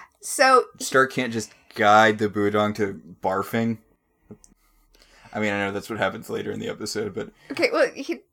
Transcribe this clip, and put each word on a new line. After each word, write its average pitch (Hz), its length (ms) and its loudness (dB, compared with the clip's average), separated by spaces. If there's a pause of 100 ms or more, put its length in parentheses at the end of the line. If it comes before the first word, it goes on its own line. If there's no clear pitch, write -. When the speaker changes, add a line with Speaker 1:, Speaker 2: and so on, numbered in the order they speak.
(200)
Speaker 1:
So 262 460 4 (120)
Speaker 2:
Stark 131 340 2
can't 123 200 -4
just 113 200 -6 (220)
guide 107 440 6
the 107 100 0
Budong 104 480 2
to 98 240 -4 (220)
barfing. 110 560 -2 (1600)
I 110 60 -6
mean, 104 120 0
I 101 140 -2
know 98 60 -4
that's 101 180 -8
what 107 80 -6
happens 98 320 -4
later 104 200 -6
in 104 100 -8
the 107 80 -8
episode, 104 460 -6
but 110 160 -8 (200)
Speaker 1:
Okay, 285 220 -2
well, 277 220 2
he, 269 260 -10 (120)